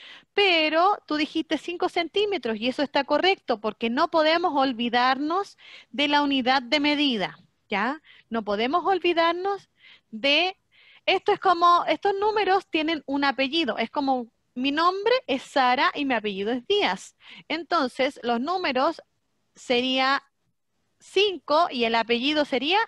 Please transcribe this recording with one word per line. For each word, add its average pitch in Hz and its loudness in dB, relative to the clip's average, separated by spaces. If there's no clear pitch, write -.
Pero 339 2
tú 302 -2
dijiste 311 -2
cinco 349 -4
centímetros 339 -2
y 220 -4
eso 254 -2
está 277 -2
correcto 294 0
porque 226 -4
no 294 0
podemos 330 2
olvidarnos 262 0
de 285 -2
la 294 2
unidad 269 0
de 247 -2
medida, 285 0
¿ya? 226 -4
No 226 -4
podemos 240 -2
olvidarnos 349 0
de, 294 0
esto 381 0
es 359 0
como, 349 4
estos 392 0
números 403 0
tienen 311 -2
un 277 -2
apellido, 269 -2
es 226 -4
como 269 -4
mi 269 -2
nombre 381 0
es 262 -2
Sara 262 2
y 285 -4
mi 262 0
apellido 208 -4
es 247 -6
Díaz. 311 -2
Entonces, 294 -2
los 233 0
números 311 -2
sería 262 0
cinco 349 0
y 240 -2
el 226 -2
apellido 240 0
sería 285 0